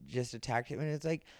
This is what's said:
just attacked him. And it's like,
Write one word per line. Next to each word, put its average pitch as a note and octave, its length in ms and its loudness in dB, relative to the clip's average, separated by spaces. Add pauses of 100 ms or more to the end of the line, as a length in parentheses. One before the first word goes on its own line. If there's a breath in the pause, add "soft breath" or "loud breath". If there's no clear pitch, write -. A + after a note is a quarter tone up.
just B2 280 -2
attacked A#2+ 340 0
him. C#3 120 -2
And D3+ 120 0
it's D#3 120 -2
like, D#3+ 200 2 (160 loud breath)